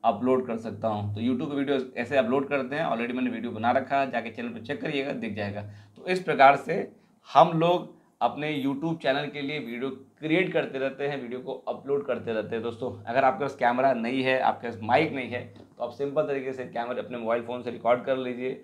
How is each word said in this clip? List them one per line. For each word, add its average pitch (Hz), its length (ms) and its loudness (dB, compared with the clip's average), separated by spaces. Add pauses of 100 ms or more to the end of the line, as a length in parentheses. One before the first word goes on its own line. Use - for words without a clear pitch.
upload 120 420 2
कर 113 120 -4
सकता 110 300 -6
हूँ। 104 260 -2
तो 110 80 -6
YouTube 131 280 0
पे 143 60 -4
वीडियो 139 220 2 (180)
ऐसे 120 220 -2
upload 131 300 2
करते 139 280 -2
हैं, 156 100 0
already 117 280 -2
मैंने 127 160 0
video 113 220 -6
बना 113 200 0
रखा 135 280 2
है, 131 100 0
जाके 117 200 -4
channel 120 180 -8
पे 113 120 -10
चेक 139 200 -6
करिएगा, 143 340 -2
दिख 113 200 -6
जाएगा। 101 280 -6 (340)
तो - 100 -18
इस 185 160 0
प्रकार 139 360 8
से - 180 -4 (520)
हम 165 320 8
लोग 175 380 2 (220)
अपने 131 340 0
YouTube 139 480 -2
channel 143 240 2
के 143 160 -8
लिए 147 180 -4
video 120 300 -6 (280)
create 160 340 2
करते 135 260 -2
रहते 135 280 -2
हैं, 135 140 -4
video 123 200 -8
को 127 120 -8 (160)
upload 131 380 -2
करते 113 260 -2
रहते 110 240 -2
हैं। 110 60 -4
दोस्तों 120 300 -6 (100)
अगर 123 220 0
आपके 131 160 2
पास 139 160 -4
camera 127 380 4
नहीं 120 280 -2
है, 131 180 4
आपके 113 280 0
पास 113 140 -8
mic 131 300 2
नहीं 127 160 -6
है, 117 120 -6 (380)
तो 117 60 -6
आप 120 80 -6
simple 139 300 0
तरीके 135 300 -4
से 127 140 -8
camera 117 360 -6
अपने 123 160 -10
mobile 117 240 -2
phone 120 200 -8
से 117 80 -8
record 117 340 0
कर 135 140 0
लीजिए, 127 460 -6